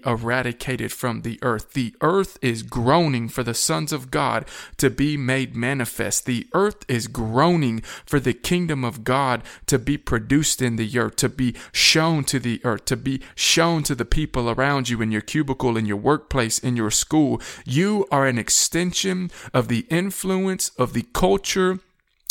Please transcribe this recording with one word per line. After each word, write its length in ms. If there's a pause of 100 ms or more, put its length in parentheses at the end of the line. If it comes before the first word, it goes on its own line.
eradicated 880
from 280
the 200
earth. 320
The 260
earth 420
is 220
groaning 640
for 160
the 100
sons 380
of 200
God 340 (320)
to 120
be 280
made 380
manifest. 720
The 280
earth 340
is 200
groaning 720 (240)
for 140
the 140
kingdom 520
of 180
God 400 (240)
to 100
be 200
produced 640
in 160
the 200
earth, 200
to 120
be 260 (180)
shown 520
to 140
the 240
earth, 220
to 120
be 240 (140)
shown 480
to 120
the 100
people 440
around 380
you 140
in 100
your 100
cubicle, 540
in 100
your 120
workplace, 640
in 140
your 160
school. 500 (240)
You 460
are 160
an 100
extension 920 (200)
of 160
the 220
influence, 800
of 240
the 200
culture, 680 (520)